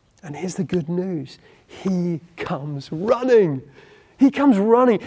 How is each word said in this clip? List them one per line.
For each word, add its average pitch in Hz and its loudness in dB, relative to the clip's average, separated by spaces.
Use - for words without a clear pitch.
And 147 -14
here's 170 -8
the 196 -4
good 165 -4
news. 175 -6
He 175 -4
comes 143 -8
running. 208 2
He 269 4
comes 269 4
running. 226 4